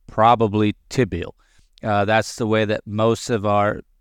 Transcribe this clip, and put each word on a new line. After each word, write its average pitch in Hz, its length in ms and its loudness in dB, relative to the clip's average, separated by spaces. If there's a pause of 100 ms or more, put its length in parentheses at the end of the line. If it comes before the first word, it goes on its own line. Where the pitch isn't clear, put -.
probably 107 680 2 (120)
tibial. 90 420 -4 (520)
Uh, 104 220 0
that's 110 320 0
the 117 100 -2
way 110 160 2
that 104 240 -4
most 110 420 0
of 107 160 -2
our 104 360 0 (200)